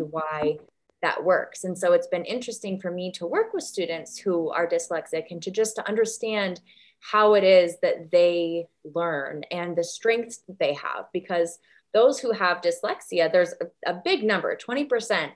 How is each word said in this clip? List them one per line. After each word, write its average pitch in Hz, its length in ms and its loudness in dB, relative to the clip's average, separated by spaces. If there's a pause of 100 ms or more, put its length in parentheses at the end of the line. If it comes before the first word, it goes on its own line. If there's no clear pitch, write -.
(120)
why 156 460 -2 (440)
that 165 200 -2
works. - 420 0
And 185 120 -6
so 175 160 2
it's 175 140 4
been 170 180 -4
interesting 214 560 -8
for 180 100 -6
me 180 220 -8
to 170 140 -10
work 440 260 0
with 381 120 -4
students 165 520 -6
who 170 340 -2
are 170 160 0
dyslexic 170 640 -4
and 170 120 -12
to 190 80 -8
just 214 260 -2
to 214 100 -8
understand 214 760 -2 (380)
how 214 360 4
it 196 100 6
is 180 380 6
that 165 280 -2
they 170 560 4 (280)
learn 151 560 -4
and 175 260 -4
the 170 80 0
strengths 226 540 -2 (100)
that 190 100 -16
they 147 140 2
have, - 400 -6
because 175 460 -2 (340)
those 262 260 6
who 233 140 -4
have 180 300 0
dyslexia, 170 680 0
there's 175 300 4
a, - 300 -6
a 180 120 -6
big 330 220 0
number, 196 320 0
twenty 277 300 -4
percent 208 500 0